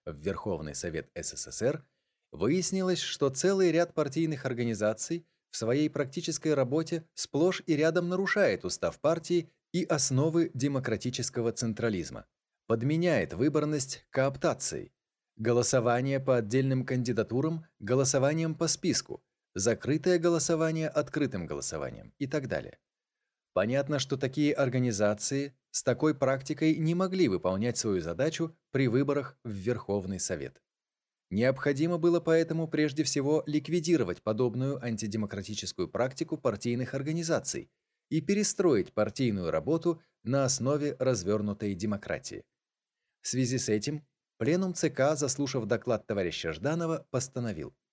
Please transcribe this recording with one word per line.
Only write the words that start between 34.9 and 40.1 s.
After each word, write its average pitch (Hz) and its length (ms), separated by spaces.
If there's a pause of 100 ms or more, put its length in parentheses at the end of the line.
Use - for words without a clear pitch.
практику 131 500
партийных 120 560
организаций 156 720 (420)
и - 100
перестроить 180 720
партийную 104 580
работу 160 500 (220)